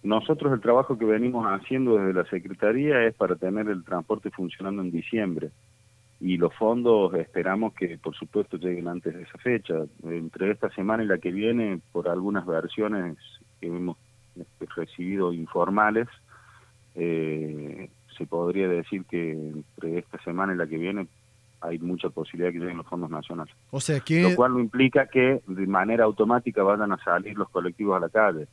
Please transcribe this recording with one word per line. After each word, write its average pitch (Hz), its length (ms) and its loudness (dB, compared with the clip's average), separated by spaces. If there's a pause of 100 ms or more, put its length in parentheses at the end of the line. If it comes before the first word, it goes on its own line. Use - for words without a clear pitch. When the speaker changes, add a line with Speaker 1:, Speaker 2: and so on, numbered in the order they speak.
Speaker 1:
Nosotros 135 500 2
el 110 80 0
trabajo 123 340 4
que 113 100 -2
venimos 113 420 2
haciendo 117 500 2
desde 95 160 2
la 90 160 0
Secretaría 113 800 2
es 113 80 0
para 90 200 2
tener 104 340 -2
el 92 140 -4
transporte 98 460 -4
funcionando 95 540 -6
en 90 80 -4
diciembre. 82 580 -4 (720)
Y 90 160 0
los 85 160 2
fondos 110 640 4
esperamos 95 580 -2
que, 85 240 -6
por 80 180 -8
supuesto, 98 420 -4
lleguen 87 300 -4
antes 85 280 -6
de 87 80 -14
esa - 160 -20
fecha. 113 340 -2 (300)
Entre 85 480 -4
esta 101 240 -2
semana 110 280 0
y 104 40 -2
la 95 100 2
que 87 140 -4
viene, 104 480 0 (120)
por 87 160 -4
algunas 92 380 -2
versiones 87 720 -4 (420)
que 90 60 -12
hemos, 87 320 -6 (420)
este, - 360 -14
recibido 90 580 -2
informales, 101 760 2 (840)
eh, 78 960 -4 (260)
se - 120 -10
podría 92 420 0
decir 87 360 -2
que 85 260 -4
entre 78 680 -8
esta - 260 -10
semana 92 300 -2
y - 20 -2
la 85 120 -2
que 80 100 -6
viene 92 300 -4 (540)
hay 85 180 -6
mucha 87 300 -4
posibilidad 85 400 -4
de 85 40 -4
que 87 60 -8
lleguen 87 180 -6
los 80 80 -10
fondos 87 240 -6
nacionales. 80 460 -10 (160)
Speaker 2:
O 135 100 -4
sea 147 200 0
que 160 200 2
Speaker 1:
Lo 180 140 6
cual 127 180 6
no 123 60 2
implica 127 480 4
que 131 400 4
de 95 180 -4
manera 101 380 2
automática 110 580 2
vayan 101 300 4
a - 120 -2
salir 95 320 0
los 101 140 -4
colectivos 92 480 0
a - 20 2
la 85 100 -2
calle 92 440 2